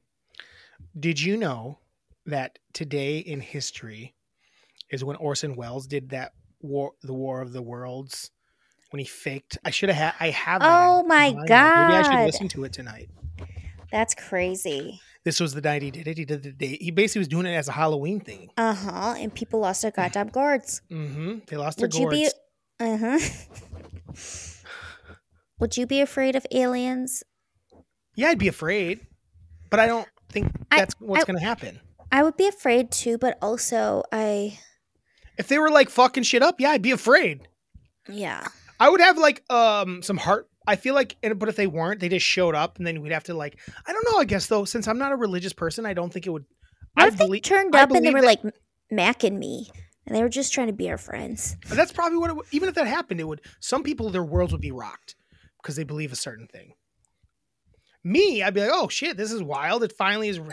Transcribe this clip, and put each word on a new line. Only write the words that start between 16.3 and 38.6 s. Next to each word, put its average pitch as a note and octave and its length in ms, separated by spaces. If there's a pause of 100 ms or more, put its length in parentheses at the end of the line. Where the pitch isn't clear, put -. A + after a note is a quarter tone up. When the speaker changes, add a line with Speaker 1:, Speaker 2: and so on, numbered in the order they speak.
Speaker 1:
the C#3 100
day. C3+ 260
He E3+ 120
basically G#3 280
was F3+ 80
doing E3 180
it F3 100
as C#3+ 120
a C#3+ 60
Halloween D#3 460
thing. F#3+ 380
Speaker 2:
Uh-huh. G3+ 600
And G#3+ 160
people A3 260
lost G3 220
their A3 100
goddamn G3+ 380
gourds. C#4 600
Speaker 1:
Mm-hmm. D#3+ 580
They D3+ 100
lost D3 220
their A#3+ 80
Speaker 2:
Would - 80
you D4 140
be D4+ 200 (500)
Speaker 1:
gourds. - 0
Speaker 2:
Uh-huh. A3+ 400 (960)
<laughs> - 60 (1400)
Would A3+ 180
you B3 100
be C#4 140
afraid C4+ 340
of C4 160
aliens? B3+ 720 (920)
Speaker 1:
Yeah, C#4 140
I'd D4 100
be G3 80
afraid, F3+ 540 (680)
but G#3 100
I A3+ 80
don't A3+ 200 (220)
think - 220 (200)
Speaker 2:
I, - 80
Speaker 1:
that's - 200
what's G#3+ 240
Speaker 2:
I, - 40
Speaker 1:
gonna F3+ 120
happen. G3+ 400 (320)
Speaker 2:
I C#4 120
would D#4 140
be F#4+ 100
afraid B3+ 440
too, A#3 260
but B3 240
also G#3+ 680
I G#3 480 (800)
Speaker 1:
If G3 100
they C#4+ 120
were, D#4 100
like, C#4+ 200
fucking B3+ 340
shit A#3+ 180
up, C#4+ 180
yeah, C4+ 100
I'd C#4+ 120
be A3+ 100
afraid. G#3+ 560 (640)
Speaker 2:
Yeah. G3 360 (340)